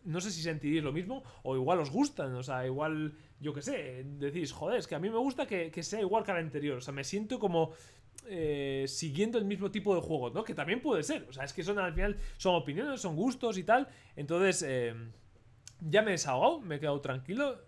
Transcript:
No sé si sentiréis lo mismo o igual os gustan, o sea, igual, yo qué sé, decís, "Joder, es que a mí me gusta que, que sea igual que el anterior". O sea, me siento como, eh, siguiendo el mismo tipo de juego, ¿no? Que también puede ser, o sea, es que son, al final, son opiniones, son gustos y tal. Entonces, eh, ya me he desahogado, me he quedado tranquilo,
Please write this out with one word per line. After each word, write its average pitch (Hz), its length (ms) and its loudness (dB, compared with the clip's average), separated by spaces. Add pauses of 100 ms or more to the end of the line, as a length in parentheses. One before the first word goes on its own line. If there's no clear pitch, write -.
No 175 180 -4
sé 196 120 -4
si 160 100 -6
sentiréis 156 400 0
lo 139 100 -2
mismo 196 300 -4 (220)
o 131 100 0
igual 143 240 2
os 139 140 0
gustan, 165 420 0
o 123 80 -4
sea, 127 240 -4
igual, 151 480 -2 (240)
yo 143 160 -6
qué 147 80 -8
sé, 143 420 -6 (140)
decís, 143 320 -2
"Joder, 208 280 -2
es 165 100 -4
que 160 80 -4
a - 20 -4
mí 185 100 -2
me 226 80 -2
gusta 262 300 0
que, 170 240 -2
que 170 140 -8
sea 220 160 -4
igual 208 240 2
que 202 80 -2
el 175 60 2
anterior". 147 400 -2
O - 20 -6
sea, 139 120 -10
me 135 120 -4
siento 214 340 -2
como, 165 320 4 (560)
eh, 143 640 0
siguiendo 175 500 0
el 202 60 2
mismo 196 260 -2
tipo 202 240 2
de 165 60 4
juego, 139 300 -2
¿no? 175 120 -2
Que 226 120 -6
también 165 280 0
puede 196 220 2
ser, 294 240 -2
o 127 40 -16
sea, 131 120 -6
es 139 80 -8
que 180 100 -6
son, 202 160 0
al 180 160 0
final, 196 240 2 (180)
son 180 200 4
opiniones, 214 440 -2
son 170 140 -2
gustos 220 440 0
y 180 40 -4
tal. 240 240 6 (300)
Entonces, 170 500 4
eh, 123 260 0 (880)
ya 170 220 4
me 220 60 2
he 190 40 2
desahogado, 170 480 4
me 165 160 -6
he 135 40 -6
quedado 143 200 0
tranquilo, 196 680 -2